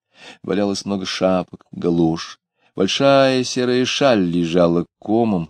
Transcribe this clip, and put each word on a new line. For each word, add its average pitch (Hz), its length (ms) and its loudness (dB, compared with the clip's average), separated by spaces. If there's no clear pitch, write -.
Валялось 101 420 -2
много 98 200 -6
шапок, 92 680 -2
галош. 85 680 -2
Большая 135 680 2
серая 123 420 -2
шаль 120 380 2
лежала 85 640 0
комом, 104 500 -2